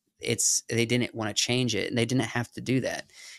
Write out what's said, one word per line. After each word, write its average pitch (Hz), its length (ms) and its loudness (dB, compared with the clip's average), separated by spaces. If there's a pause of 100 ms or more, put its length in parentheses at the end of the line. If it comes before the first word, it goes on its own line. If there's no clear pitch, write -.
(200)
it's, - 480 0
they 117 180 2
didn't 120 300 2
wanna 107 180 -4
change 123 420 2
it, 95 140 0
and - 80 -2
they 117 80 4
didn't 123 180 2
have 117 300 -4
to - 80 -10
do 117 200 0
that. - 240 -4 (340)